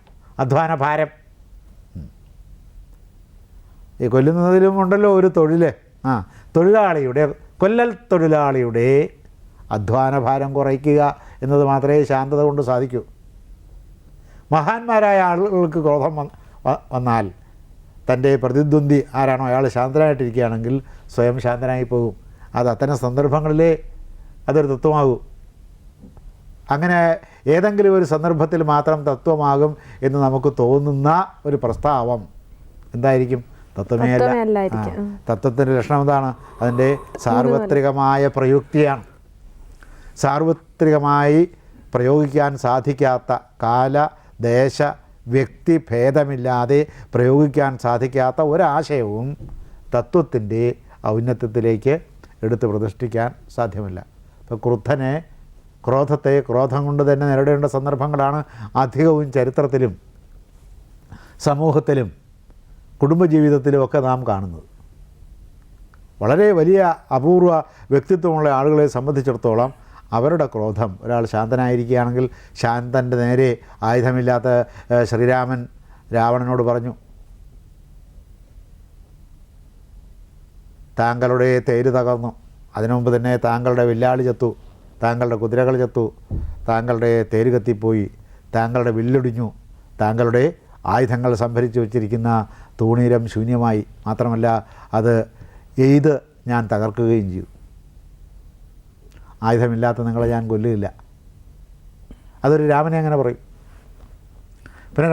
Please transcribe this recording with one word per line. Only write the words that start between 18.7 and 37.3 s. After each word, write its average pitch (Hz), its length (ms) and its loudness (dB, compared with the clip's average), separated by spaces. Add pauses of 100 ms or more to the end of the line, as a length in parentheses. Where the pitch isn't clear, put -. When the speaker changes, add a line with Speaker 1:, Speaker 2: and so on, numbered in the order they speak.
Speaker 1:
ആരാണോ 135 300 0
അയാൾ 131 140 2 (120)
ശാന്തനായിട്ടിരിക്കുകയാണെങ്കിൽ 123 960 0 (400)
സ്വയം 123 300 0
ശാന്തനായി 127 480 -2
പോകും. 117 240 -2 (420)
അത് 123 160 2
അത്തരം 139 300 -2
സന്ദർഭങ്ങളിലേ 151 680 0 (800)
അതൊരു 143 220 2
തത്വമാകൂ. 139 420 2 (1600)
അങ്ങനെ 175 240 0 (560)
ഏതെങ്കിലും 202 440 4
ഒരു 180 140 4
സന്ദർഭത്തിൽ 160 500 0 (100)
മാത്രം 147 360 2
തത്വമാകും 147 640 2 (360)
എന്ന് 139 180 -2
നമുക്ക് 135 340 0
തോന്നുന്ന 139 500 2 (380)
ഒരു 143 160 -2
പ്രസ്താവം 120 580 -2 (760)
എന്തായിരിക്കും? 127 460 0 (360)
തത്വമേ 120 380 -2
അല്ല. 123 80 2
Speaker 2:
തത്വമേ 240 240 0
അല്ലായിരിക്കും. - 500 -2
Speaker 1:
ആ, 202 60 -6
Speaker 2:
ഉം. 202 100 -10 (160)
Speaker 1:
തത്വത്തിൻ്റെ 127 480 0
ലക്ഷണം 143 280 0
എന്താണ്? 139 240 0 (320)
അതിൻ്റെ 123 280 0
Speaker 2:
മൂന്ന് - 360 -6
Speaker 1:
സാർവത്രികമായ 135 960 0 (160)